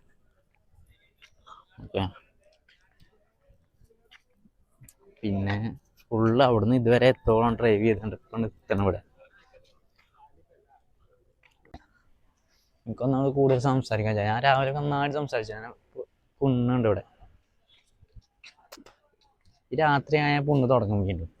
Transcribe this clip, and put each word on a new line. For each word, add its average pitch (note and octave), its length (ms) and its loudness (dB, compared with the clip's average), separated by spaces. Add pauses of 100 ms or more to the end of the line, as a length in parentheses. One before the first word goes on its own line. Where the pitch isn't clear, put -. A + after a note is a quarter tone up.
(1800)
ഓക്കെ, G2 260 -6 (3000)
പിന്നെ G2+ 560 -4 (320)
ഫുൾ A2+ 340 2
അവിടുന്ന് A#2+ 340 4
ഇതുവരെ A#2+ 300 4
എത്തോളം A#2 480 2
ഡ്രൈവ് G#2+ 280 2
ചെയ്തിട്ടുണ്ട്. G#2+ 340 0
ഇപ്പൊ - 220 -12
നിൽക്കണം G#2 440 -4
ഇവിടെ. F#2+ 180 0 (3750)
എനിക്കൊന്നാമത് C3 460 -2
കൂടുതൽ C3+ 260 2
സംസാരിക്കാൻ A2+ 580 -2
വെച്ചാ, G#2 160 -2
ഞാൻ A#2+ 100 -4
രാവിലെ C3+ 280 2
ഒക്കെ C#3+ 100 -8
നന്നായിട്ട് C#3+ 360 -4
സംസാരിച്ചു. A#2+ 360 -6
ഞാൻ A2 200 -14 (220)
പു-, B2+ 140 -16 (320)
പുണ്ണുണ്ട് B2 480 0
ഇവിടെ. F#2+ 140 0 (2750)
ഈ B2+ 40 -6
രാത്രി D3 400 0
ആയാൽ D3 240 0
പുണ്ണ് C#3 300 2
തുടങ്ങും G#2 360 2
വീണ്ടും, E2 220 -6 (120)